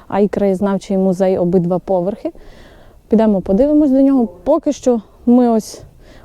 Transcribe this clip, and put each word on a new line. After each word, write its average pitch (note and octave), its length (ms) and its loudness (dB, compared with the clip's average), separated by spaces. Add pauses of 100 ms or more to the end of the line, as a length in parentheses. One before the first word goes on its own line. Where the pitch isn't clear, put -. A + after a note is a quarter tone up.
а G3 120 -2
й G#3 80 2
краєзнавчий G3 680 -2
музей, F#3+ 400 0
обидва F3 400 0
поверхи. G3 540 -4 (760)
Підемо G#3 320 2
подивимось C#4+ 500 2
до C4+ 100 2
нього. C4+ 280 2 (160)
Поки D4 280 0
що A#3+ 280 -2 (260)
ми A#3+ 220 4
ось - 340 -4 (420)